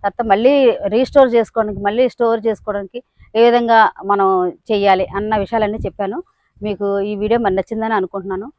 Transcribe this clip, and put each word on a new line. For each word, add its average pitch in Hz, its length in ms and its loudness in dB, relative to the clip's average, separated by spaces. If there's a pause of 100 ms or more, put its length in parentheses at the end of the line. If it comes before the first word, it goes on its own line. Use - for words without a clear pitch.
తర్వాత 202 280 -6
మళ్ళీ 233 220 4 (420)
రీస్టోర్ 262 400 4
చేసుకోవడానికి, 214 520 -2
మళ్ళీ 240 220 0
స్టోర్ 233 380 -2
చేసుకోవడానికి 202 520 -6 (360)
ఏ 226 100 4
విధంగా 233 460 4 (140)
మనం 202 220 2 (440)
చెయ్యాలి 196 440 2
అన్న 214 220 -2
విషయాలన్నీ 214 480 -2
చెప్పాను. 202 380 -8 (380)
మీకు 202 380 -4
ఈ 208 160 -4
వీడియో 214 240 0
మరి 196 160 0
నచ్చిందని 220 380 -4
అనుకుంటున్నాను. 196 640 -6